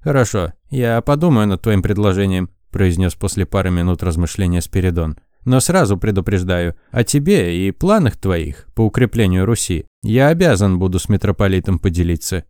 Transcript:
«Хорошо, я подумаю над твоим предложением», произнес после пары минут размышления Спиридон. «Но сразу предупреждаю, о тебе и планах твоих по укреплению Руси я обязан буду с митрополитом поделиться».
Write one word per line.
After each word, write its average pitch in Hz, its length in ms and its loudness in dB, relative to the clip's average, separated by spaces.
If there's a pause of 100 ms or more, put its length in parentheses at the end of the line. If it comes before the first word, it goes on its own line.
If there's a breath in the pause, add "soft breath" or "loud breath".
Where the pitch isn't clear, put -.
«Хорошо, 110 520 -2 (160)
я 117 320 -2
подумаю 143 460 2
над 95 160 -2
твоим 104 180 2
предложением», 95 680 0 (200)
произнес 92 440 0
после 98 320 -4
пары 92 240 -2
минут 87 320 0
размышления 87 580 -2
Спиридон. 85 560 -2 (300)
«Но 127 140 4
сразу 143 360 2
предупреждаю, 90 800 -2 (140)
о 117 140 0
тебе 120 640 0
и 98 60 0
планах 180 440 0
твоих 82 580 -4
по 113 80 0
укреплению 104 640 2
Руси 98 400 -2 (160)
я 127 260 2
обязан 107 500 2
буду 92 200 0
с - 100 -6
митрополитом 95 680 0
поделиться». 87 720 -2